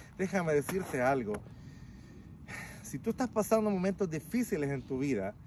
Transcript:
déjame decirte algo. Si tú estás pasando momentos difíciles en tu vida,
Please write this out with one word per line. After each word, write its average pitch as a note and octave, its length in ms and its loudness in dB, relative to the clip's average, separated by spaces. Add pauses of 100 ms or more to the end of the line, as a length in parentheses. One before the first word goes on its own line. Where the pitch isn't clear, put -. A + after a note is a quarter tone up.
(180)
déjame F3+ 360 2
decirte D3 480 2
algo. B2 320 4 (1500)
Si - 160 -8
tú - 120 -2
estás A#3 180 0
pasando G#3+ 420 4
momentos F#3+ 400 2
difíciles D#3 600 0
en C#3 140 0
tu C3 160 -2
vida, G#2+ 360 2 (120)